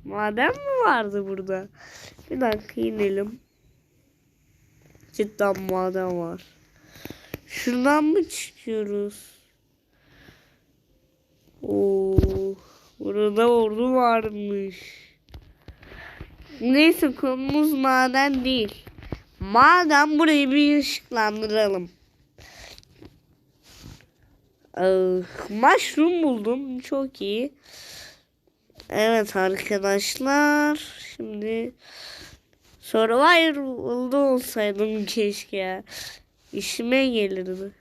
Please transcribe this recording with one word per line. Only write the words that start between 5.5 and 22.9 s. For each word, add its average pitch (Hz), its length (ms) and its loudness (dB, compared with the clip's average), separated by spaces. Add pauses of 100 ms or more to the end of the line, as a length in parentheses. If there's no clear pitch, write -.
maden 185 480 -2
var. 170 260 -8 (1000)
Şuradan 269 580 0
mı 330 240 2
çıkıyoruz? 208 1080 -8 (2250)
Oo, 196 540 0 (840)
burada 208 520 2
ordu 233 440 2
varmış. 208 1120 -2 (1500)
Neyse, 285 540 4
konumuz 277 580 0
maden 262 720 2
değil. 247 400 -4 (560)
Maden, 302 800 6
burayı 294 320 4
bir 294 280 4
ışıklandıralım. 214 1120 -2 (3000)